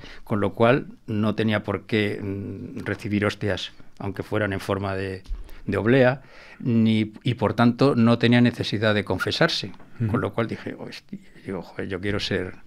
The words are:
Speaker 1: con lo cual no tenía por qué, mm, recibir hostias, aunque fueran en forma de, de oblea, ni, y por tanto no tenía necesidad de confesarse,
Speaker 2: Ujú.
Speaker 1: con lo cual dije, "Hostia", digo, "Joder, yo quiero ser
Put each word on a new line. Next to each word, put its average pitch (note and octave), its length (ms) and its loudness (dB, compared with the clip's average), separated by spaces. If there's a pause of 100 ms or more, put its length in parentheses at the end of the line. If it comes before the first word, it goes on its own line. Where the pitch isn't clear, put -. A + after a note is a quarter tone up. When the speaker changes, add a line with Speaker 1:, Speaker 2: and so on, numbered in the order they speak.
(240)
Speaker 1:
con G#2+ 160 -2
lo G2 140 0
cual A#2+ 320 4 (200)
no G#2+ 300 0
tenía A2 260 0
por G2 240 -4
qué, G#2 340 0
mm, G2 640 -8
recibir G#2 400 -2
hostias, G2+ 460 -2 (300)
aunque G2 240 -6
fueran G#2 280 -2
en F#2+ 60 -2
forma G2 380 -4
de, F#2+ 260 -8 (440)
de G2 100 -2
oblea, B2 460 4 (360)
ni, A2 540 2 (100)
y - 120 0
por G2+ 200 0
tanto A#2+ 400 4
no A#2 240 6
tenía A#2+ 220 6
necesidad A2+ 540 2
de G2+ 100 0
confesarse, G2+ 680 0 (300)
Speaker 2:
Ujú. A2+ 100 0
Speaker 1:
con G2+ 100 0
lo G2+ 120 -2
cual A2+ 160 -2
dije, - 280 -8
"Hostia", - 440 -14 (260)
digo, F#2 160 -6
"Joder, - 260 -10
yo F#2 120 -6
quiero G2+ 180 0
ser F#2 360 -2 (120)